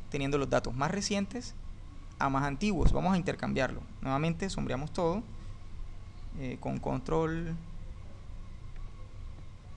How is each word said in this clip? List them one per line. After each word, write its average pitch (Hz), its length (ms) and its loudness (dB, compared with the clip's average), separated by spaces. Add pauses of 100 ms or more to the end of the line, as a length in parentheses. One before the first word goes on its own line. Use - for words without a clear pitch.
teniendo 143 280 2
los 135 120 2
datos 127 260 4
más 143 160 2
recientes 202 640 0 (640)
a 139 80 4
más 135 160 4
antiguos. 143 480 6
Vamos 156 220 6
a 190 40 6
intercambiarlo. 135 640 2 (200)
Nuevamente 165 480 2
sombreamos 131 420 0
todo, 180 320 2 (1160)
eh, 127 200 -2
con 135 200 -2
control, 160 760 0 (2250)